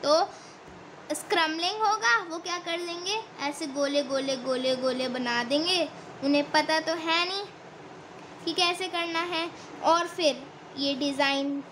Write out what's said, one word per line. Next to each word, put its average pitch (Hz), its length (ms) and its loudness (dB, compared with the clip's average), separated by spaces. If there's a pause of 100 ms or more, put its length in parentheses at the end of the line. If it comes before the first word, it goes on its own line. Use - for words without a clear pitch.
तो 311 200 4 (920)
scrambling 339 680 4
होगा, 440 340 6 (120)
वो 330 80 -4
क्या 349 200 -4
कर 339 280 -2
देंगे, 359 340 -2 (220)
ऐसे 294 260 -2
गोले 285 360 2
गोले 269 340 0
गोले 254 380 0
गोले 254 320 0
बना 247 360 0
देंगे, 311 440 2 (360)
उन्हें 285 280 4
पता 311 280 2
तो 320 160 -2
है 330 320 0
नहीं 392 180 -6 (1000)
कि 330 80 -2
कैसे 359 340 2
करना 339 320 -2 (100)
है। 339 200 -2 (340)
और 339 240 4
फिर 311 360 0 (340)
ये 277 180 0
design 277 760 0